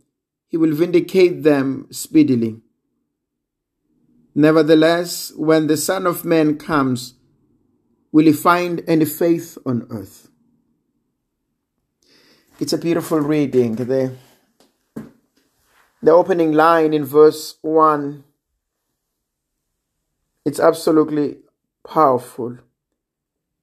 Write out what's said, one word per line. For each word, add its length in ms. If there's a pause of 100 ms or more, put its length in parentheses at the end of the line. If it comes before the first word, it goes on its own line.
(480)
he 80
will 180
vindicate 680
them 480
speedily. 680 (1800)
Nevertheless, 1000
when 300
the 100
Son 300
of 180
Man 320
comes, 580 (1000)
will 140
he 60
find 540
any 180
faith 600
on 240
earth?" 380 (2250)
It's 120
a 60
beautiful 400
reading. 560
The, 400 (1900)
the 120
opening 400
line 420
in 100
verse 580
one, 600 (2250)
it's 160
absolutely 760 (440)
powerful. 760 (1040)